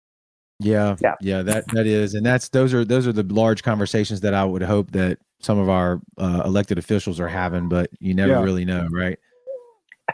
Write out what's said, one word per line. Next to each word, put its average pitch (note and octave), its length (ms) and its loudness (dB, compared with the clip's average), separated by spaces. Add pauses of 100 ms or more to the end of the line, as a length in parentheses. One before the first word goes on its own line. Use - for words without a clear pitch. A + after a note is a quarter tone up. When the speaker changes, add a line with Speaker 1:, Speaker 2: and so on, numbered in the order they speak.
(600)
Speaker 1:
Yeah. G#2 400 2
Speaker 2:
Yeah. - 200 0
Speaker 1:
Yeah, F#2+ 220 -2
that, G#2+ 300 -2
that A2 140 0
is. G#2+ 280 0
And G#2+ 100 -2
that's, B2 260 0
those C3 220 2
are, A#2+ 120 2
those B2 220 2
are A#2+ 60 2
the G#2 120 0
large A2 400 2
conversations G#2+ 560 0
that G2+ 120 0
I G2 120 2
would F#2 180 -2
hope G2 300 0
that F#2 260 0 (220)
some G#2 180 0
of F#2+ 100 2
our, F2+ 320 2 (180)
uh, F2+ 260 0
elected F#2+ 340 0
officials F#2 400 -2
are F2 100 -4
having, F2 400 -4
but F2 300 0
you F#2 160 -2
never G2 200 4
Speaker 3:
Yeah. A#2+ 80 2
Speaker 1:
really F#2 220 0
know, F2+ 280 -2
right? F#2 260 -4 (960)